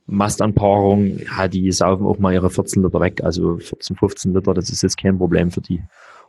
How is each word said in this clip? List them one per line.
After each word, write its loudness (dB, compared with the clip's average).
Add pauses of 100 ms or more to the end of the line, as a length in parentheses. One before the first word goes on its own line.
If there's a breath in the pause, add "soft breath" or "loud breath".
Mastanpaarung, 2
ja, -4
die 0
saufen 2
auch 2
mal 2
ihre 2
vierzehn 0
Liter 0
weg, -2
also -2
vierzehn, -12
fünfzehn -2
Liter, 0
das -4
ist -6
jetzt 0
kein 0
Problem 2
für -6
die. -6 (460 loud breath)